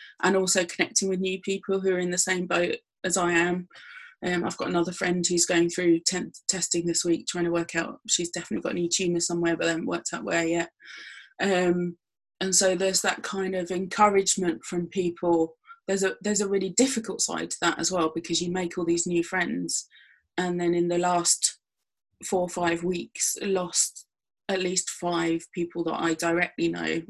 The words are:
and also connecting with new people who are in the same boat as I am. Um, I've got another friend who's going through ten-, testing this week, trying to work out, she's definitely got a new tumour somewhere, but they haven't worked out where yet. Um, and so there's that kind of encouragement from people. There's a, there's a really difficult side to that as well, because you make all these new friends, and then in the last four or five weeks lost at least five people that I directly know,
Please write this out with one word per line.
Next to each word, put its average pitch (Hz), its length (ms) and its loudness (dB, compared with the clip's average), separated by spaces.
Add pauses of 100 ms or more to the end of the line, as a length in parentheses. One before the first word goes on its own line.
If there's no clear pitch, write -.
(220)
and 190 140 4
also 185 300 2
connecting - 420 -2
with 190 140 0
new 190 180 -2
people 196 400 -2
who 190 140 2
are 180 60 0
in 175 120 0
the 180 60 -2
same 185 280 0
boat 175 300 0 (300)
as 175 100 -2
I 175 160 2
am. 180 380 2 (560)
Um, 180 180 0
I've - 140 -4
got - 100 -4
another 175 240 0
friend 180 340 0
who's 170 200 2
going 170 240 4
through 170 320 4
ten-, 170 320 -2 (160)
testing 175 360 0
this 170 200 0
week, 170 200 0
trying 175 200 -2
to 170 60 0
work 170 240 -2
out, 165 240 -4 (100)
she's 170 220 0
definitely 180 320 -6
got - 100 -4
a 180 60 -2
new 170 100 0
tumour 175 320 0
somewhere, 170 340 0
but 165 80 -2
they 165 80 2
haven't 165 140 -4
worked 175 280 -4
out - 120 -6
where 170 200 0
yet. 170 260 0 (680)
Um, 180 540 2 (460)
and 190 120 -2
so 185 220 4
there's 190 280 2
that 185 200 -2
kind 190 320 -2
of 180 160 -4
encouragement 190 960 2
from 175 220 -2
people. 170 680 2 (320)
There's 190 160 0
a, 190 180 0
there's 208 200 0
a 196 80 0
really 190 220 0
difficult 233 500 0
side 165 300 -2
to - 100 -8
that 170 180 2
as 165 140 0
well, 165 200 2
because 165 280 -2
you 180 100 -2
make 180 260 -4
all 175 80 -2
these 170 220 0
new 170 160 2
friends, 175 640 -4 (500)
and 180 220 0
then 175 140 2
in 175 160 2
the 175 80 0
last 175 580 2 (680)
four - 160 0
or 107 80 -2
five 170 340 0
weeks - 580 -2
lost 185 640 -2 (440)
at 190 100 0
least 185 300 -2
five 165 640 0
people 170 320 -4
that 160 80 -2
I 165 220 0
directly 170 540 0
know, 165 400 0